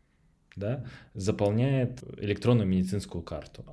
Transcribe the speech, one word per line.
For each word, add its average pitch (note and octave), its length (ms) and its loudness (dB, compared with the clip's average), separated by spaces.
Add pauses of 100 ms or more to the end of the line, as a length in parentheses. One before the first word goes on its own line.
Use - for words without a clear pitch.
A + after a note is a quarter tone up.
(560)
да, A2+ 300 -4 (280)
заполняет A2 880 2 (160)
электронную G#2+ 480 4
медицинскую F#2 560 0
карту. - 500 -10